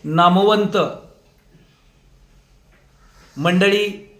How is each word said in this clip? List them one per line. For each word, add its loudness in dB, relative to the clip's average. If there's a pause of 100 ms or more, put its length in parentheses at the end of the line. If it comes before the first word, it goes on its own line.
नामवंत 2 (2500)
मंडळी 0 (320)